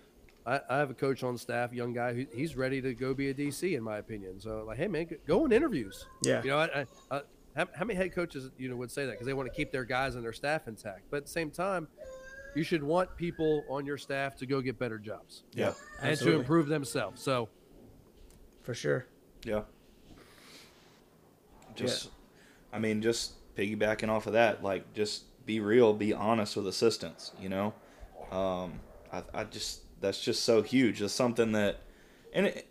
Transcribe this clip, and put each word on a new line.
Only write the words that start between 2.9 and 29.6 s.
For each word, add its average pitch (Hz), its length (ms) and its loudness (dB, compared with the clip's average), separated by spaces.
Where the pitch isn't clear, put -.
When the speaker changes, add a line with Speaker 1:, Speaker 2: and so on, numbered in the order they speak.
Speaker 1:
go 131 180 -2
be 139 160 0
a 135 40 -2
D 143 180 -2
C, 175 240 -2
in 117 80 -4
my 107 140 -4
opinion. 101 420 -10
So, 110 260 -6
like, 110 120 -8
hey, 165 100 0
man, 165 200 -2
g-, 165 80 -10
go 196 160 6
on 277 80 4
interviews. 214 540 2
Speaker 2:
Yeah. 123 200 2
Speaker 1:
You 131 60 -2
know, 143 100 2
I, 160 60 4
I, 131 40 -4
I, 139 100 -2
how, 170 200 0
how 175 100 -2
many 220 120 -2
head 185 160 0
coaches, 147 440 -4
you 127 120 -6
know, 123 80 -6
would 123 140 -6
say 139 140 -4
that 120 120 -6
'cause 117 100 -8
they 135 60 -2
wanna 135 180 -4
keep 147 200 -4
their 131 140 -2
guys 127 300 0
and 120 80 -6
their 113 100 -6
staff 151 340 -2
intact? 101 440 -10
But 147 60 -2
at 143 80 -4
the - 60 -14
same 160 200 -2
time, 175 360 -2
you 156 80 2
should 160 200 2
want 175 320 2
people 156 540 0
on 139 160 -4
your 143 120 -4
staff 139 400 -4
to 135 80 -6
go 135 160 0
get 123 180 -2
better 113 180 -2
jobs - 460 -12
Speaker 3:
Yeah. 104 200 0
Speaker 1:
and 147 100 2
Speaker 2:
Absolutely. 139 260 4
Speaker 1:
to - 40 2
improve 147 260 4
themselves. 131 540 -2
So 123 260 0
Speaker 2:
For 123 100 -6
sure. 143 320 0
Speaker 3:
Yeah. 107 160 0
Just, 117 300 0
Speaker 2:
Yeah. - 60 -18
Speaker 3:
I 107 60 -6
mean, 110 220 2
just 117 320 2
piggybacking 107 540 2
off 110 180 0
of 101 60 0
that, 113 300 6
like, 95 300 -2
just - 300 -2
be 110 140 0
real, 107 340 8
be 107 200 2
honest 107 420 2
with 101 120 -2
assistants, - 720 0
you 95 100 -8
know? 101 240 0
Um, 92 480 -2
I, 90 120 -6
I 110 120 -4
just, - 360 -8